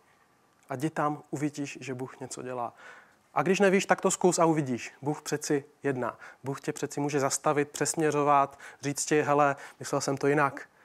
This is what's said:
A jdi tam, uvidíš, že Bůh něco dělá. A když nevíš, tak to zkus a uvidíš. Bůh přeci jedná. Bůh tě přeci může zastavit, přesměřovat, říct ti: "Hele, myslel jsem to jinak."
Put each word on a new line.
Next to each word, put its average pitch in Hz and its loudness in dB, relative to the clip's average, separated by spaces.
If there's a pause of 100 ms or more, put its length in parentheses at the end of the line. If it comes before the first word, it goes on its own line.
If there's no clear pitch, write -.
(680)
A - -6
jdi 156 -2
tam, 147 -2
uvidíš, 143 -6
že 135 -8
Bůh 127 -10
něco 131 -10
dělá. 123 -6 (600)
A 147 2
když 180 2
nevíš, 196 4
tak - 2
to 190 2
zkus 180 2
a 170 6
uvidíš. 143 0
Bůh 147 -4
přeci 143 -2 (180)
jedná. 127 -2 (260)
Bůh 135 -6
tě 151 -4
přeci - -6
může 143 0
zastavit, 143 0
přesměřovat, 147 2 (220)
říct 139 -4
ti: 151 4
"Hele, 143 4 (240)
myslel 139 -4
jsem 139 -2
to 139 0
jinak." 143 0 (160)